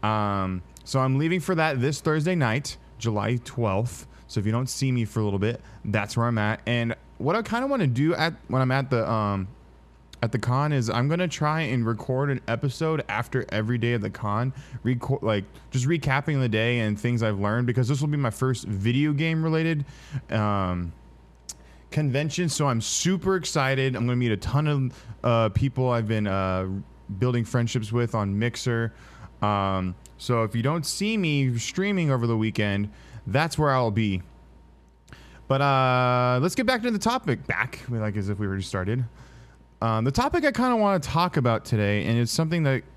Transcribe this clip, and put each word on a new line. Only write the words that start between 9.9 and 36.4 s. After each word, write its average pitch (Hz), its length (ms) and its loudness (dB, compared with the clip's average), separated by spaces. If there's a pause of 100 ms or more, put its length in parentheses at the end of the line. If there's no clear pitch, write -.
at 113 80 -2
the 117 80 -2
con 135 320 0
is 120 180 0
I'm 120 180 0
gonna 170 200 0
try 156 340 0
and 120 240 0
record 127 460 -2
an 127 160 -2
episode 147 640 -2
after 113 400 -2
every 110 280 0
day 117 160 2
of 113 80 0
the 101 80 -2
con, 113 440 -2 (300)
reco-, 127 380 0
like, 104 220 0 (260)
just 127 160 0
recapping 143 540 0
the 127 100 2
day 113 300 2
and 104 200 0
things 120 220 0
I've 107 180 0
learned, 113 280 0
because 120 200 2
this 139 140 0
will 156 60 0
be 147 100 0
my 131 140 0
first 131 340 -2
video 120 460 0
game 160 320 0
related, 160 420 0 (460)
um, 95 600 0 (1000)
convention. 151 560 0
So 143 200 0
I'm 120 120 2
super 185 560 0
excited. 135 640 0
I'm 117 80 0
gonna 123 100 0
meet 120 160 2
a 104 60 2
ton 147 280 0
of, 139 400 -2 (200)
uh, 113 240 4
people 127 400 0
I've 117 180 0
been, 107 180 0
uh, 95 440 0 (500)
building 120 240 2
friendships 117 480 -2
with 120 240 0
on 101 240 0
Mixer. 113 540 -2 (480)
Um, 98 520 0 (240)
so 117 260 0
if 110 120 -4
you 117 60 0
don't 151 240 0
see 214 320 -2
me 143 400 2
streaming 185 520 0
over 120 180 2
the 113 100 2
weekend, 104 540 0 (360)
that's 147 300 0
where 151 140 2
I'll 123 200 2
be. 101 300 0 (1300)
But, 135 120 2
uh, 127 800 4